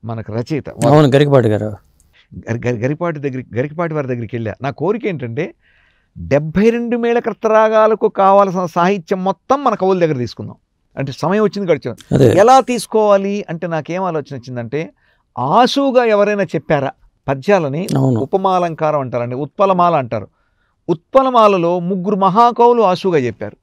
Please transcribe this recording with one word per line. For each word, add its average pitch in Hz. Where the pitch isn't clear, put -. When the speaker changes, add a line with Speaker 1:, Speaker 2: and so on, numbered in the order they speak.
Speaker 1:
మనకు 110
రచయిత, 123
వారు 120
Speaker 2:
అవును, 151
గరికపాటి 135
గారు. 104
Speaker 1:
గరి-, 117
గరి-, 120
గరిపాటి 151
దగ్గరికి, 131
గరికపాటి 151
వారి 147
దగ్గరికి 120
వెళ్ళా. 110
నా 139
కోరిక 196
ఏంటంటే, 143
డెబ్బై 156
రెండు 240
మేళకర్త 233
రాగాలకు 220
కావాల్సిన 190
సాహిత్యం 185
మొత్తం 247
మన 233
కవుల 190
దగ్గర 156
తీసుకుందాం. 120
అంటే, 135
సమయం 190
వచ్చింది, 202
గడిచాం. 131
Speaker 2:
అదే. 131
Speaker 1:
ఎలా 247
తీసుకోవాలి 208
అంటే, 170
నాకేం 165
ఆలోచన 156
వచ్చిందంటే, 123
ఆసుగా 240
ఎవరైనా 208
చెప్పారా 143
పద్యాలని? 147
Speaker 2:
అవును. 131
Speaker 1:
ఉపమాలంకారం 170
అంటారండి, 123
ఉత్పలమాల 175
అంటారు. 120
ఉత్పలమాలలో 202
ముగ్గురు 180
మహాకవులు 240
ఆసుగా 180
చెప్పారు. 110